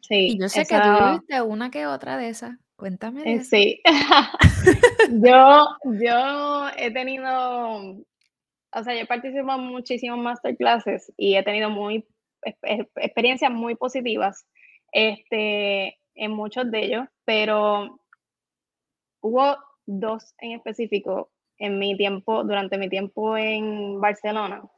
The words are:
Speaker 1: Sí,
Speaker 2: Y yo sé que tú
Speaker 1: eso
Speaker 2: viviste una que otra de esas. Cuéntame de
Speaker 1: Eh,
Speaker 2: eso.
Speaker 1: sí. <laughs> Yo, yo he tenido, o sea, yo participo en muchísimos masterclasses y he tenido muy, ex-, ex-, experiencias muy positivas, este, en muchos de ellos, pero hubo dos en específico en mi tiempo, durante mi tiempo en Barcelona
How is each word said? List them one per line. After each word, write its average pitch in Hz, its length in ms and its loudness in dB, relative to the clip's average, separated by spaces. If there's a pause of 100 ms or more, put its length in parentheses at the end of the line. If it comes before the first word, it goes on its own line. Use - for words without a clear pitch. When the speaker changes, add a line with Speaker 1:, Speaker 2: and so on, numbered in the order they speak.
Speaker 1:
Sí, 196 240 0
Speaker 2:
Y 214 140 -2
yo 190 100 -2
sé 302 180 -2
que 311 140 2
tú 208 100 6
Speaker 1:
eso 208 40 6
Speaker 2:
viviste 226 460 2
una 226 300 -6
que 294 160 -8
otra 269 300 -8
de 233 120 -6
esas. 240 280 -14 (180)
Cuéntame 214 500 -10
de 226 100 0
Speaker 1:
Eh, 226 40 -2
Speaker 2:
eso. - 100 -12
Speaker 1:
sí. 208 360 2
<laughs> 302 540 4 (760)
Yo, 262 540 10 (160)
yo 277 840 -2 (100)
he 233 140 -6
tenido, 247 1040 -6 (760)
o 226 100 -8
sea, 240 160 -6
yo 233 80 -8
participo 262 460 -6
en 254 80 -4
muchísimos 247 580 -8
masterclasses 240 1000 -4
y 196 180 0
he 190 80 2
tenido 208 260 -2
muy, 208 360 -6 (380)
ex-, - 200 -12
ex-, - 340 -6
experiencias 247 540 -2
muy 233 240 -6
positivas, 233 680 -6 (460)
este, 208 1040 -2 (180)
en 214 160 -8
muchos 214 400 -6
de 214 140 -4
ellos, 240 220 -6 (180)
pero 214 760 -2 (1200)
hubo 262 360 0 (280)
dos 220 540 -8
en 233 120 -12
específico 214 800 -6 (260)
en 202 220 -6
mi 202 180 -2
tiempo, 202 460 -2
durante 196 340 -4
mi 196 120 -6
tiempo 208 480 -6
en 214 640 -6
Barcelona 208 640 -4 (140)